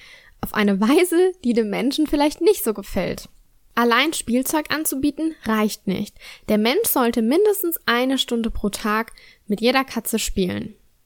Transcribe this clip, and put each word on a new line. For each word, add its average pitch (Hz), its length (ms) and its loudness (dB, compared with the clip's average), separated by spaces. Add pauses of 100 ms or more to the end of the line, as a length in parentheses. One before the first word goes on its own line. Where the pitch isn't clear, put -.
(420)
Auf - 120 -8
eine 202 280 2
Weise, 349 500 4 (120)
die 240 100 2
dem 214 160 0
Menschen 233 360 -2
vielleicht 294 360 0
nicht 370 220 2
so 220 100 0
gefällt. - 560 -6 (460)
Allein 240 360 2
Spielzeug 262 600 -2
anzubieten, 294 640 -2 (120)
reicht 214 420 -2
nicht. 196 300 -6 (320)
Der 214 80 2
Mensch 254 320 2
sollte 240 320 2
mindestens 349 640 2
eine 247 320 2
Stunde 233 340 -4
pro - 180 -4
Tag 214 440 -4 (340)
mit 202 140 -2
jeder 262 240 4
Katze 220 340 -4
spielen. 208 560 -4 (300)